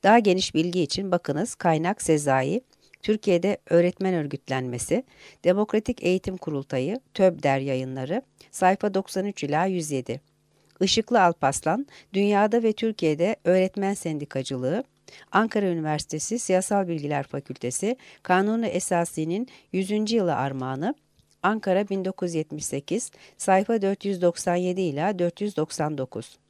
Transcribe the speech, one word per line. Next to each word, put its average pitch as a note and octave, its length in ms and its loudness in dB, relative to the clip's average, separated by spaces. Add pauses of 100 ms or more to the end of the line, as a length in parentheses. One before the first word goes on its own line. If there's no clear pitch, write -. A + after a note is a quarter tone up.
Daha G#3+ 160 8
geniş F#3+ 360 2
bilgi F3 260 2
için F#3+ 300 -2
bakınız F3 440 -2
kaynak E3+ 480 0
Sezai, D3 580 2 (420)
Türkiye'de G3+ 560 0 (120)
öğretmen F3+ 440 4
örgütlenmesi, C#3 920 -4 (400)
Demokratik G#3 580 0
Eğitim F#3 340 -2
Kurultayı, D3 640 -4 (140)
töbder D#3+ 440 2
yayınları, C3+ 640 -4 (280)
sayfa G3 440 2
doksan G3 320 -2
üç G3 180 -6
ila D3 200 0
yüz F3 260 -2
yedi. C3 300 -4 (600)
Işıklı G#3+ 420 4
Alpaslan, E3+ 640 2 (260)
Dünyada G#3 500 2
ve A3 100 2
Türkiye'de F#3+ 720 0
Öğretmen F#3 500 2
Sendikacılığı, C#3+ 920 -4 (480)
Ankara G#3 340 2
Üniversitesi D#3 720 -4
Siyasal F#3 500 0
Bilgiler D3 380 -4
Fakültesi, C#3+ 720 -6 (260)
Kanuni G#3+ 440 2
Esasi'nin F3 840 -2 (240)
yüzüncü G#3 440 -2
yılı F3+ 180 2
armağanı, C3+ 600 -4 (480)
Ankara G3+ 460 0
bin G3 160 -4
dokuz F#3 240 -4
yüz E3+ 60 -6
yetmiş D#3 300 -4
sekiz, E3 460 -6 (280)
sayfa G3+ 440 2
dört G3 220 -2
yüz G3 180 -2
doksan F3 340 2
yedi F3+ 240 -2
ila F3 380 -2
dört F3 220 -2
yüz G3+ 160 -4
doksan D3+ 420 -2
dokuz. - 400 -8 (120)